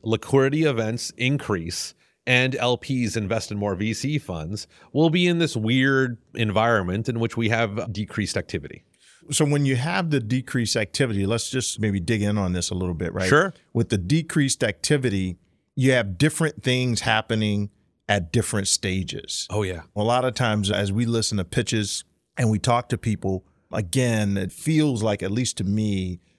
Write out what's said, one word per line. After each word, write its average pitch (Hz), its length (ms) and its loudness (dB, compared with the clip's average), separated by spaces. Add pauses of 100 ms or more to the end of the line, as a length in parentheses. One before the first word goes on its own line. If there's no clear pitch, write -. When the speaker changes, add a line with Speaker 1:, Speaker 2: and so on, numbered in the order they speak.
Speaker 1:
liquidity 135 600 2
events 117 540 0
increase, 110 760 -2 (340)
and 127 280 4
L 123 220 2
Ps 120 380 -2
invest 107 340 -2
in 104 80 -6
more 101 180 0
V 107 180 -2
C 143 240 -2
funds, 87 500 -8 (240)
we'll 156 180 4
be 175 160 4
in 175 140 2
this 165 160 0
weird 131 640 2 (180)
environment 107 720 2
in 117 140 -2
which 113 160 -2
we 113 100 2
have 110 460 -2
decreased 101 440 -4
activity. - 460 -8 (460)
Speaker 2:
So 151 160 2
when 143 220 2
you 135 80 2
have 165 340 -2
the 143 100 2
decreased 120 560 -2
activity, 107 520 0
let's 113 220 -2
just 127 300 -4
maybe 101 200 0
dig 104 240 0
in 104 160 0
on 92 140 0
this 87 180 -2
a - 20 -4
little 90 220 -2
bit, 87 180 -4
right? 92 160 -2
Speaker 1:
Sure. 170 240 4 (180)
Speaker 2:
With 117 180 0
the 110 80 0
decreased 139 680 0
activity, 101 720 0 (380)
you 131 160 4
have 104 260 0
different 156 460 0
things 127 380 0
happening 110 680 0 (400)
at 92 240 0
different 107 340 0
stages. - 840 -4
Speaker 1:
Oh, 104 100 0
yeah. 90 200 -4 (140)
Speaker 2:
A 104 80 0
lot 123 220 2
of 123 80 -2
times 107 380 2
as 98 200 0
we 113 140 0
listen 113 320 0
to 87 80 -2
pitches - 580 -2 (320)
and 113 140 0
we 107 80 2
talk 120 320 0
to 110 80 -2
people, 95 480 -2 (260)
again, 107 640 0
it 92 140 -4
feels 151 520 0
like, 104 180 0
at 95 100 -2
least 120 260 -2
to 107 60 -2
me, 98 560 0 (200)